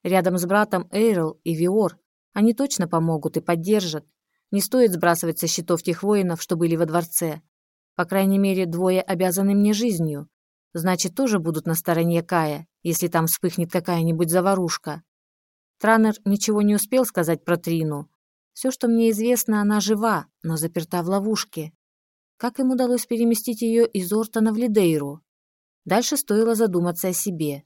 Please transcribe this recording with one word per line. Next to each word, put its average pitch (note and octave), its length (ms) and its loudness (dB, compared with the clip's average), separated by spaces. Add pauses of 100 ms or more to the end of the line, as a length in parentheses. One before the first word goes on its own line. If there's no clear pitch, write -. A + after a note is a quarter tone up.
Рядом F3+ 360 2
с F3 80 -2
братом G3 440 0
Эйрл F#3+ 540 0
и E3 100 -2
Виор. F3+ 440 0 (340)
Они A3 220 2
точно A#3 340 -2
помогут D#3+ 480 -2
и E3 60 -2
поддержат. E3+ 640 -2 (440)
Не G3+ 120 -2
стоит A#3+ 300 4
сбрасывать E3+ 460 0
со - 80 -4
счетов E3 360 -2
тех E3 200 -4
воинов, G3 380 0
что - 160 -4
были E3+ 180 0
во E3 120 2
дворце. D#3+ 560 -4 (540)
По F3+ 100 -2
крайней G3 320 2
мере, F#3+ 260 2
двое F#3 380 0
обязаны F#3 520 0
мне G3+ 200 4
жизнью. E3 560 -2 (420)
Значит, F3 420 -2
тоже A#3+ 240 0
будут D#3+ 280 -4
на E3 80 0
стороне E3+ 480 0
Кая, D#3+ 440 -4 (160)
если E3+ 260 -2
там E3 180 0
вспыхнет E3+ 440 -2
какая-нибудь E3+ 600 0
заварушка. F3 720 0 (800)
Транер A3 340 4 (120)
ничего G3+ 340 0
не G#3 140 4
успел B3 320 0
сказать E3 380 -2
про F3 120 0
Трину. D#3+ 540 -4 (420)
Всё, - 180 -4
что B3+ 180 -2
мне A3+ 220 4
известно, A3 520 0
она G#3 180 2
жива, G#3 460 0 (160)
но D#3+ 160 -4
заперта E3 440 -4
в E3 60 -4
ловушке. G3 640 -2 (640)
Как A#3+ 240 -6
им C4 100 2
удалось B3 360 0
переместить A#3 560 0
её A3+ 240 4
из F#3 260 -4
Ортона A3 400 0
в G#3+ 60 -4
Лидейру? E3 640 0 (640)
Дальше A#3+ 320 0
стоило A3 360 2
задуматься F3+ 540 0
о F3+ 60 -2
себе. D#3+ 520 -4